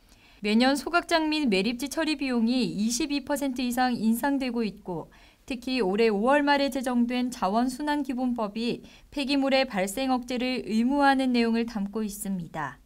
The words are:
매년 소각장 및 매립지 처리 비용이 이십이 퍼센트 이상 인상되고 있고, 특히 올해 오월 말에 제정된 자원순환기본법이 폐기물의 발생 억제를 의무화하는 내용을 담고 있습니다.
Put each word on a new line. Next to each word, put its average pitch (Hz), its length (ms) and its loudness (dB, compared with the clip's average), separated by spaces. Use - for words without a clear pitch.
매년 240 360 4
소각장 320 520 0
및 302 220 0
매립지 233 400 0
처리 311 260 -2
비용이 254 480 0
이십이 233 640 -2
퍼센트 277 340 -2
이상 247 340 0
인상되고 240 680 0
있고, 185 500 -6
특히 254 380 -4
올해 208 260 2
오월 240 340 4
말에 277 280 2
제정된 247 600 0
자원순환기본법이 240 1500 -2
폐기물의 269 560 2
발생 208 440 -2
억제를 254 540 -2
의무화하는 262 680 2
내용을 233 340 2
담고 220 360 -4
있습니다. 170 840 -6